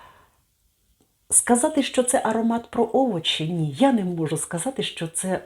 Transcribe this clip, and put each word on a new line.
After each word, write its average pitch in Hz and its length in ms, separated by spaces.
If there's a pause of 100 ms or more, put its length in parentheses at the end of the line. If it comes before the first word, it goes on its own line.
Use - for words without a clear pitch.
(1300)
Сказати, 285 520
що - 200
це - 220
аромат 226 460
про 240 220
овочі, 180 600
ні, 160 180
я 233 220
не 214 120
можу 165 320
сказати, 202 460
що - 260
це 185 380